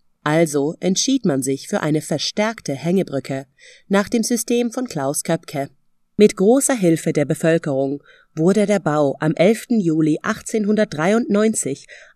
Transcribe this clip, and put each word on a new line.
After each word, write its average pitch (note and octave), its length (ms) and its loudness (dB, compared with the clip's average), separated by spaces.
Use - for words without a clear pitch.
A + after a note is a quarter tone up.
Also D3+ 600 2
entschied C4 420 0
man C3+ 180 2
sich C3+ 280 -4
für - 100 -2
eine D3+ 220 0
verstärkte G#3 720 -4
Hängebrücke C#3 720 -2
nach G3 220 0
dem A#3 120 0
System A#3+ 480 -2
von B3+ 200 -8
Klaus C#3 340 -4
Köpke. D#3 460 -4
Mit G#3 180 6
großer B3+ 400 2
Hilfe E3+ 380 0
der D3+ 100 0
Bevölkerung C#3+ 800 -2
wurde G3 300 2
der G3+ 140 2
Bau D3 420 0
am D3+ 120 0
elften A3 460 2
Juli D#3+ 440 2
achtzehnhundertdreiundneunzig G#3+ 1600 0